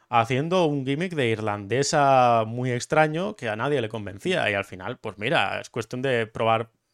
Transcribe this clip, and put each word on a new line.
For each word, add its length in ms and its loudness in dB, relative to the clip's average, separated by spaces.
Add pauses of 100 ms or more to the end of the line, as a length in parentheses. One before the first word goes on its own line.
haciendo 560 2
un 200 0
gimmick 280 -2
de 140 0
irlandesa 1200 2
muy 240 -4
extraño 640 0
que 140 -10
a 60 -4
nadie 260 -2
le 80 -4
convencía 600 -4
y 40 2
al 120 -2
final, 340 -10
pues 180 -10
mira, 440 -2
es 80 -16
cuestión 320 -8
de 260 0
probar 440 0 (220)